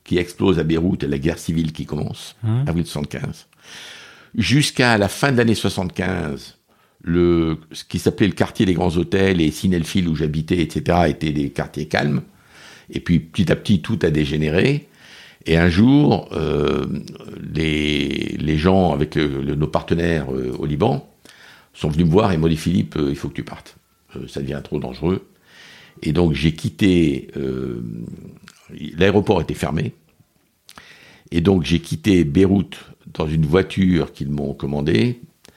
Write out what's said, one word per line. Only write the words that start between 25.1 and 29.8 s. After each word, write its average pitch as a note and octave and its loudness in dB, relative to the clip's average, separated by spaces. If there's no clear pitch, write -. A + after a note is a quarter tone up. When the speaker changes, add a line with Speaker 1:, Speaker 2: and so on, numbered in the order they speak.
Speaker 1:
Et D#2+ 0
donc, E2 4
j'ai D2 2
quitté, E2+ 2
euh, C2 -6
l'aéroport F#2+ 2
était D2+ -6
fermé. E2 -4